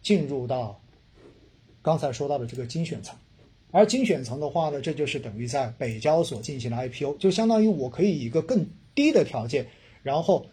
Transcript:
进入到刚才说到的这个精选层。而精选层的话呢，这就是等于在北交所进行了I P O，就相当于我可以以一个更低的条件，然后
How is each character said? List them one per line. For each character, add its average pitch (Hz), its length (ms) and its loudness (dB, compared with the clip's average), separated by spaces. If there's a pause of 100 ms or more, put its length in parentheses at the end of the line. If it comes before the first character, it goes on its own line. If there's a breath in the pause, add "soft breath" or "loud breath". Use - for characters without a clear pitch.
进 175 240 2
入 135 220 -4
到 120 320 -4 (1000)
刚 160 160 2
才 147 140 -2
说 135 160 -4
到 143 120 0
的 120 60 -6
这 120 120 -10
个 123 100 -6
精 160 180 -4
选 117 160 -8
层。 - 140 -16 (560)
而 202 160 6
精 240 180 0
选 147 200 0
层 123 160 -8
的 151 80 -4
话 160 220 0
呢， 143 100 -6
这 156 120 -4
就 143 140 -4
是 135 140 -4
等 110 180 -10
于 120 80 -6
在 127 220 -2 (100)
北 113 220 -6
交 156 240 4
所 107 180 -8
进 139 160 -8
行 123 120 -6
了 117 80 -4
I 127 100 -4
P 127 160 -8
O， 139 140 -2
就 190 120 4
相 220 160 2
当 226 160 6
于 220 60 6
我 147 200 0
可 156 140 -4
以 185 160 4
以 131 60 -6
一 117 60 -6
个 156 120 2
更 208 240 0 (300)
低 294 160 4
的 202 100 6
条 120 240 -4
件， 120 180 -2 (380 loud breath)
然 139 180 0
后 165 320 4